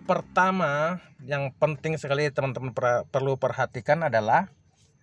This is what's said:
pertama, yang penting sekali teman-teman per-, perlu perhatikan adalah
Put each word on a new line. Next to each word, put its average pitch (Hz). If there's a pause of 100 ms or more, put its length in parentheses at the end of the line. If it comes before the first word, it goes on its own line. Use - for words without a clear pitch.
pertama, 175 (240)
yang 139
penting 156
sekali 143
teman-teman 131
per-, 120
perlu 135
perhatikan 131
adalah 117 (520)